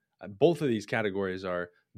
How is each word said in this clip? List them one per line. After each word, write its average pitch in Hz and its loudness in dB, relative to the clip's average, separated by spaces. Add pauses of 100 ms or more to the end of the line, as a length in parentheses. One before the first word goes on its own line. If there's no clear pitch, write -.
(200)
uh, 92 -12
both 147 4
of 151 0
these 110 0
categories 98 -2
are 87 -4 (280)